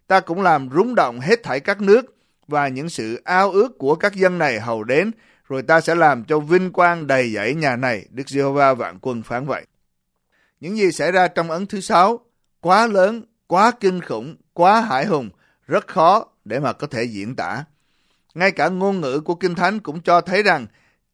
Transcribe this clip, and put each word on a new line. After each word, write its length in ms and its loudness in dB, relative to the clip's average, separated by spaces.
"Ta 140 4
cũng 220 -6
làm 320 0
rúng 200 0
động 260 0
hết 220 0
thảy 180 -4
các 200 -4
nước, 360 4
và 200 0
những 200 -8
sự 360 -8
ao 260 2
ước 280 0
của 160 0
các 200 -2
dân 240 2
này 220 0
hầu 240 -6
đến, 260 0
rồi 140 -6
ta 180 4
sẽ 140 -2
làm 300 2
cho 140 0
vinh 340 0
quang 340 0
đầy 260 0
dẫy 220 -2
nhà 220 -2
này." 340 -4
Đức 180 -12
Giê-hô-va 460 2
vạn 280 -8
quân 200 -6
phán 240 -8
vậy. 200 -6
Những 160 -10
gì 160 2
xảy 200 -2
ra 160 2
trong 220 -4
ấn 160 -6
thứ 140 -8
sáu, 400 2
quá 260 4
lớn, 360 2
quá 240 2
kinh 200 0
khủng, 360 -10
quá 280 4
hãi 260 -2
hùng, 240 -4
rất 200 -2
khó 400 2
để 160 -6
mà 120 -2
có 140 -10
thể 180 -6
diễn 320 -8
tả. 280 -6
Ngay 160 0
cả 180 0
ngôn 320 -2
ngữ 200 -2
của 140 -4
Kinh 200 -4
Thánh 260 -2
cũng 200 -10
cho 200 4
thấy 220 -2
rằng 240 0